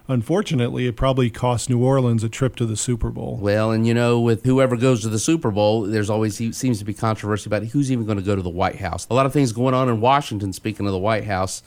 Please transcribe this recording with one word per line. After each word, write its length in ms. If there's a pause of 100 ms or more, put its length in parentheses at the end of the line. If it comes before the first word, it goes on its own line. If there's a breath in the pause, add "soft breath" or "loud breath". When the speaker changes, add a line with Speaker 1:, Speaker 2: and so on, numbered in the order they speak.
Speaker 1:
Unfortunately, 800
it 80
probably 340
cost 400
New 140
Orleans 400
a 60
trip 280
to 80
the 120
Super 320
Bowl. 320
Speaker 2:
Well, 300
and, 160
you 60
know, 260
with 260
whoever 320
goes 240
to 80
the 100
Super 300
Bowl, 320
there's 300
always, 260
he-, 160
seems 260
to 60
be 80
controversy 540
about 160
who's 280
even 140
gonna 160
go 140
to 60
the 80
White 280
House. 320
A 40
lot 120
of 80
things 180
going 220
on 160
in 100
Washington, 540
speaking 320
of 60
the 80
White 260
House, 420